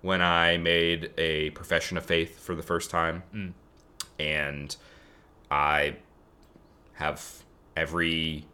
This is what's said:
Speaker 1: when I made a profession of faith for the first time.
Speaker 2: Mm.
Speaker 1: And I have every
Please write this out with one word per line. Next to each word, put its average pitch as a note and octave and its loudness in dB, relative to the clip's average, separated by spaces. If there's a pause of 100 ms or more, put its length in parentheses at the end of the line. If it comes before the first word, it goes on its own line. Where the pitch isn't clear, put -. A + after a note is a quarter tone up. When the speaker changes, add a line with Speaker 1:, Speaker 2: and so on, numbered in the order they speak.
Speaker 1:
when F#2 2
I E2+ 6
made E2+ 2
a D#2 0
profession - -2
of D#2 -8
faith E2 0
for F2+ -6
the D#2+ -8
first E2+ -4
time. E2 -2 (120)
Speaker 2:
Mm. F#2+ -8 (680)
Speaker 1:
And C#2+ -4 (760)
I D2 2 (1000)
have - -6 (340)
every D#2+ 0